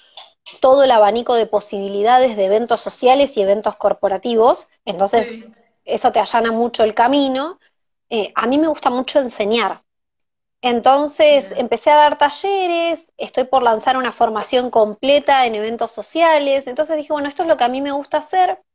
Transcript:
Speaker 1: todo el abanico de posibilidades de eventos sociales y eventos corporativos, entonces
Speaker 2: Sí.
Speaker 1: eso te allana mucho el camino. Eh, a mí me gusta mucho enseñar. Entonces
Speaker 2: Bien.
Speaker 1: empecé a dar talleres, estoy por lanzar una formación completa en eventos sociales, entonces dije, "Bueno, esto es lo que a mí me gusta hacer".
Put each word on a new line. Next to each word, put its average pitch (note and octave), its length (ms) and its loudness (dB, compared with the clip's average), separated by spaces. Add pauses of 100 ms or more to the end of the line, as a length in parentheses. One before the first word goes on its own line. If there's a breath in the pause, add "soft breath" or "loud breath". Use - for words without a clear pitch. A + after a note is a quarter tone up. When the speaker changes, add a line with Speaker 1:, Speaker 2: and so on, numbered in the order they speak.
(600 loud breath)
Speaker 1:
todo C4+ 240 6
el C4 80 4
abanico A3+ 440 2
de A3 100 0
posibilidades G#3 920 0
de G3 100 0
eventos A3 360 0
sociales C4+ 560 0
y G#3 40 0
eventos G#3 340 -2
corporativos, A3 920 0 (180)
entonces G#3 500 -2
Speaker 2:
Sí. - 180 -20 (300)
Speaker 1:
eso B3 280 -2
te A#3 80 0
allana A3+ 320 -2
mucho A#3 320 0
el G#3+ 100 -2
camino. C4+ 680 -2 (500)
Eh, A3 260 -6
a A3+ 120 -2
mí C#4 100 0
me D#4+ 100 2
gusta D4 220 -4
mucho B3+ 300 -2
enseñar. G#3 640 -4 (800)
Entonces C#4+ 920 2
Speaker 2:
Bien. - 40 -8
Speaker 1:
empecé A#3+ 340 -2
a D4 60 6
dar D4+ 220 4
talleres, E4+ 1000 -2
estoy - 280 -6
por B3+ 180 0
lanzar A#3 340 0
una B3+ 160 -4
formación A#3 580 -2
completa C4 760 2
en A3+ 100 -4
eventos A3+ 360 -6
sociales, C#4+ 760 0
entonces D4+ 300 -4
dije, D4+ 160 -6
"Bueno, C#4+ 160 -4
esto C#4+ 140 -8
es E4 60 -2
lo D#4 80 2
que B3 80 0
a A#3+ 40 0
mí B3+ 120 -4
me C#4+ 120 -4
gusta C#4+ 260 -6
hacer". F#4 420 -2 (140)